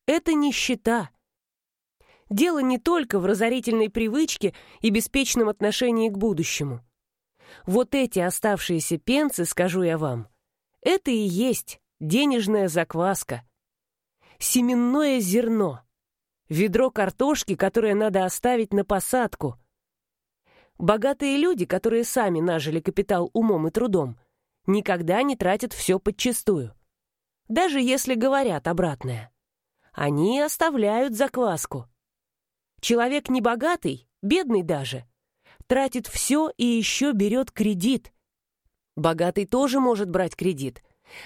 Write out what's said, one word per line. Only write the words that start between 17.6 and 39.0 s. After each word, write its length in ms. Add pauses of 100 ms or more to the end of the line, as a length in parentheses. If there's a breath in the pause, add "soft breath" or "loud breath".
надо 300
оставить 480
на 120
посадку. 720 (1200 soft breath)
Богатые 600
люди, 260
которые 400
сами 360
нажили 400
капитал 520
умом 360
и 20
трудом, 480 (480)
никогда 560
не 140
тратят 360
всё 260
подчистую. 760 (760)
Даже 320
если 340
говорят 540
обратное. 640 (600)
Они 480
оставляют 760
закваску. 720 (920)
Человек 500
небогатый, 760 (140)
бедный 420
даже, 460 (580 soft breath)
тратит 400
всё 520
и 80
ещё 460
берёт 380
кредит. 600 (840)
Богатый 500